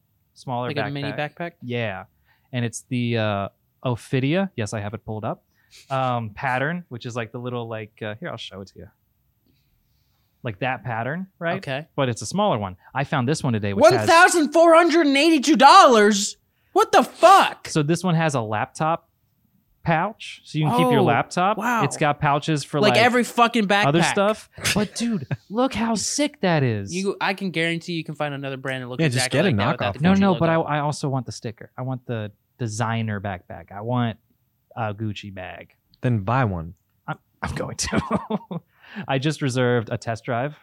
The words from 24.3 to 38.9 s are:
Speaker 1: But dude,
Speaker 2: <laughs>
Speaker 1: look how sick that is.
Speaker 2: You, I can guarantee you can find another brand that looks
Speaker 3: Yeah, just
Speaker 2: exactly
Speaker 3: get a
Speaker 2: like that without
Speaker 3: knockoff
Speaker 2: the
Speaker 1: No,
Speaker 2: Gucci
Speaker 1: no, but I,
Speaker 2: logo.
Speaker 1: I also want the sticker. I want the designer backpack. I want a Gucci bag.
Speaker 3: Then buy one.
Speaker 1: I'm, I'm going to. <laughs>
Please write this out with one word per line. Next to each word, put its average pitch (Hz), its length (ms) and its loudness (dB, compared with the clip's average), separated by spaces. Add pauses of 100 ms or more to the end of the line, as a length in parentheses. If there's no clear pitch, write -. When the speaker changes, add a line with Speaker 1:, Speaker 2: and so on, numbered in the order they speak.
Speaker 1:
But 202 200 -2
dude, 226 320 -4 (120)
Speaker 2:
<laughs> - 120 -20
Speaker 1:
look 247 240 -2
how 226 200 -2
sick 285 480 -4
that 165 200 2
is. 110 320 -2
Speaker 2:
You, 190 260 -2
I 180 140 0
can 190 160 -6
guarantee 165 440 -4
you 160 100 -6
can 160 100 -10
find 147 200 -6
another 139 240 -8
brand 131 240 -8
that 123 60 -10
looks 123 120 -8
Speaker 3:
Yeah, 160 80 2
just 123 80 0 (100)
Speaker 2:
exactly 131 120 0
Speaker 3:
get 165 60 2
a 202 40 2
Speaker 2:
like 135 80 2
that 104 160 0
without 101 220 -4
Speaker 3:
knockoff - 40 -12
Speaker 2:
the 131 40 -4
Speaker 1:
No, 180 120 4
Speaker 2:
Gucci 196 60 4
Speaker 1:
no, 196 180 4
but 165 120 2
I, 165 60 2
Speaker 2:
logo. 160 120 0
Speaker 1:
I 147 120 -2
also 147 280 -4
want 131 180 -2
the 123 60 -12
sticker. - 460 -12
I 131 40 -8
want 127 240 -8
the 107 240 -6 (280)
designer 110 640 -2
backpack. 92 520 -10
I 98 80 -14
want 117 380 -2 (580)
a 110 160 -4
Gucci 101 400 -8
bag. 90 380 -16 (320)
Speaker 3:
Then 120 180 0
buy 117 240 0
one. 87 300 -6 (340)
Speaker 1:
I'm, 156 100 -10 (240)
I'm 180 120 -8
going - 240 -8
to. - 220 -4 (600)
<laughs> - 480 -16